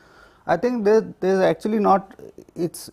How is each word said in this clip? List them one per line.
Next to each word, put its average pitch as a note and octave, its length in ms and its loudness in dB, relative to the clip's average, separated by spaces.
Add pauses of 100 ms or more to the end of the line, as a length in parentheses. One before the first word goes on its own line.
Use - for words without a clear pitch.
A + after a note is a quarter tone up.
(460)
I E3+ 120 0
think A#3+ 260 -2
there, G#3+ 180 4 (200)
there's F#3+ 180 2
actually F#3 400 0
not, F#3+ 400 0 (340)
it's, - 400 -8